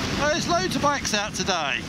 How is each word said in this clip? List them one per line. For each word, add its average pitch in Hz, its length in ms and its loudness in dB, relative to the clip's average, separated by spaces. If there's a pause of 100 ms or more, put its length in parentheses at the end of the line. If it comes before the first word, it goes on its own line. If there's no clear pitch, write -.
(180)
There's 302 300 0
loads 349 280 0
of 254 60 0
bikes 285 320 2
out 202 220 -2
today. 165 420 0 (120)